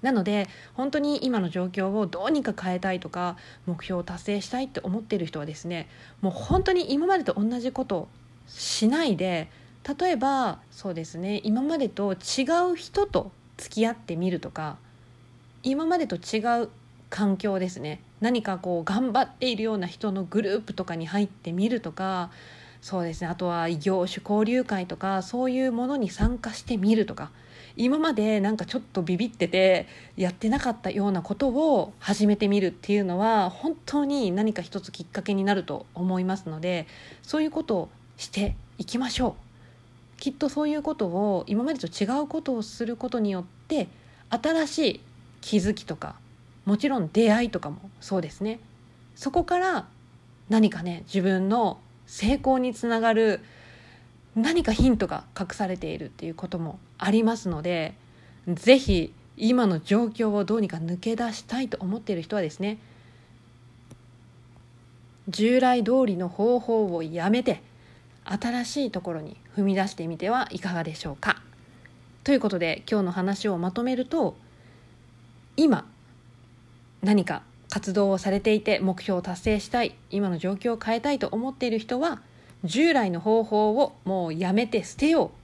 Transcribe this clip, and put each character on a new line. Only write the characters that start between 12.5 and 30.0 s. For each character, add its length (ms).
う 40
人 320
と 240
付 180
き 120
合 40
っ 40
て 200
み 140
る 100
と 120
か、 260
今 220
ま 120
で 100
と 100
違 220
う 60
環 280
境 220
で 100
す 100
ね。 220
何 220
か 160
こ 220
う 40
頑 280
張 100
っ 80
て 220
い 40
る 80
よ 100
う 40
な 100
人 240
の 120
グ 180
ル 100
ー 100
プ 120
と 120
か 100
に 120
入 180
っ 20
て 240
み 180
る 100
と 120
か、 400
そ 180
う 60
で 80
す 80
ね、 60
あ 80
と 120
は 200
異 120
業 260
種 180
交 220
流 180
会 240
と 100
か、 240
そ 240
う 60
い 140
う 60
も 160
の 100
に 120
参 280
加 160
し 100
て 120
み 200
る 100
と 100
か、 160
今 220
ま 160
で 260
な 120
ん 60
か 80
ち 100
ょ 40
っ 20
と 80
ビ 160
ビ 100
っ 40
て 160
て 400